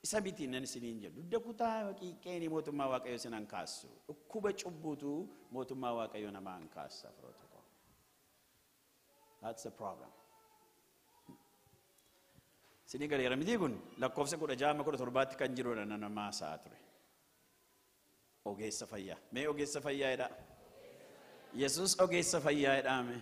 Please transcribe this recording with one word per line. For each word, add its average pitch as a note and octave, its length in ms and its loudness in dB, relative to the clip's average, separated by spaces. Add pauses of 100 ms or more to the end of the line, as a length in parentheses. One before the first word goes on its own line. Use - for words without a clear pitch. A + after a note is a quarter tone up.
Isa G#3+ 180 2
miti F3 260 -2
nan C3 160 -2
isiniin A#2 380 -6
jedhu. F#2+ 200 -10
Dudda F3 180 0
kutaa A3 540 0
qiiqqee F3+ 460 -6
ni E3 100 0
mootummaa D3+ 400 0
Waaqayyoo B2 320 0
sinan A2+ 260 -6
kaasu. E2 400 -6 (200)
Dhukkuba G3+ 460 -4
cubbuutu D#3 580 -4 (400)
mootummaa B2+ 420 -2
Waaqayyoo G#2+ 380 -4
namaa F#2+ 260 -8
hin D#2+ 120 -14
kaasa, C#2+ 420 -12
firoota - 360 -20
koo. - 160 -20 (1800)
That's A2 220 -8
the A2 80 -8
problem. F#2 380 -10 (2750)
Isinii C#3+ 180 -4
galeera C3 300 4
miti G3+ 200 4
kun? C#3+ 180 4 (220)
Lakkoofsa C#3+ 400 2
kudha C#3+ 180 0
jaha D3 280 4
kudha C#3+ 140 2
torbaatti B2+ 400 2
kan B2+ 180 2
jiruudha, A#2+ 300 0
nan G#2+ 180 -4
ammaa G#2 220 -4
haasa'aa D#2 320 -4
ture. - 200 -16 (1700)
Ogeessa G#2+ 420 -4
fayyaa. F#2+ 300 -6 (140)
Mee C3+ 160 0
ogeessa C#3+ 340 0
fayyaa C#3 300 2
jedhaa? B2+ 180 0 (1200)
Yesuus C#3 460 4
ogeessa F3 420 6
fayyaa C#3 340 6
jedhaame. B2+ 460 2